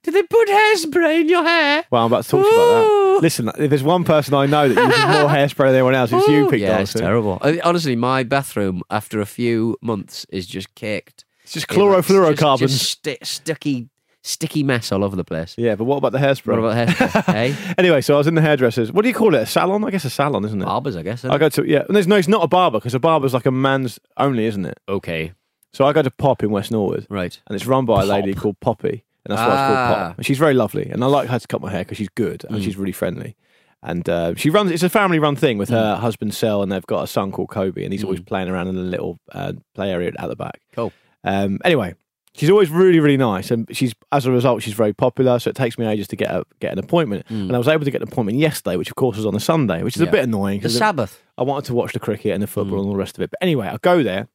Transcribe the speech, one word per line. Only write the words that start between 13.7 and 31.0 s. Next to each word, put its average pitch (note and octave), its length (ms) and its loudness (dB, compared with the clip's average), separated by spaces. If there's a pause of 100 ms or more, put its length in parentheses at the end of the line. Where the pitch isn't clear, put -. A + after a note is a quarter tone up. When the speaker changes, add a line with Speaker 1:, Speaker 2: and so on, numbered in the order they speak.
Speaker 1:
sticky - 400 -4
mess B2+ 300 0
all G2 120 0
over G2 120 -4
the F2 80 -4
place. E2 340 -8
Speaker 2:
Yeah, A#2 180 0
but A2 100 -4
what C#3+ 120 0
about C3 140 0
the C3 80 -2
hairspray? C#3 280 0
Speaker 1:
What - 120 0
about A#2 280 0
the F3+ 60 0
hairspray, A3 400 0
Speaker 2:
<laughs> C3 360 -2
Speaker 1:
eh? F3 100 -6
Speaker 2:
Anyway, E3 220 4
so D3 120 2
I C#3+ 60 6
was C#3+ 80 2
in E3 80 0
the D#3 60 4
hairdresser's. B2+ 500 2
What G3+ 100 2
do A#3 60 0
you A#3 80 0
call A3 180 4
it? A#2 80 4
A G#2+ 60 -2
salon? F#3+ 360 0
I - 60 -4
guess F#3 160 -4
a B2 60 -4
salon, C3+ 340 -2
isn't G#2 160 -6
it? - 40 -4
Speaker 1:
Barbers, A#2 300 -4
I E2 60 -8
guess, A2 240 -8
Speaker 2:
I - 40 -4
Speaker 1:
isn't C#3+ 100 2
Speaker 2:
go D#3+ 80 4
Speaker 1:
it? C#3 60 0
Speaker 2:
to, D3 140 0
yeah, C#3+ 200 2
and F#3+ 80 0
there's F#3+ 120 4
no, G#3 100 4
it's D#3+ 100 2
not G3+ 160 2
a D#3 40 0
barber E3+ 320 2
'cause B2 140 -6
a C3 60 -2
barber's, C#3 340 2
like, B2+ 140 0
a C3 40 2
man's C3+ 480 0 (180)
only, B2 280 0
isn't G2+ 200 -4
it? - 120 -10 (100)
Speaker 1:
Okay. E2+ 460 -6 (400)
Speaker 2:
So C3+ 120 2
I C#3+ 80 4
go D3+ 100 2
to C3 80 -2
Pop B2+ 320 0
in G#2 80 -2
West G2+ 200 -4
Norwood. G2+ 380 -2
Speaker 1:
Right. F#2 380 -8
Speaker 2:
And G#2 80 -10
it's G2 100 -8
run C3 200 2
by G2+ 180 2
a - 20 0
lady G2 280 -2
Speaker 1:
Pop. - 100 -8
Speaker 2:
called G#2 160 -2
Poppy. - 440 -4 (220)
And G2+ 100 -6
that's A2 60 -2
why A#2+ 120 0
it's C#3 140 0
called C3 280 0
Pop. - 20 -4
Speaker 1:
Ah. F2 200 -6
Speaker 2:
And - 100 -12
she's C#3 100 0
very D3 160 2
lovely. A2+ 380 0
And A#2+ 120 -4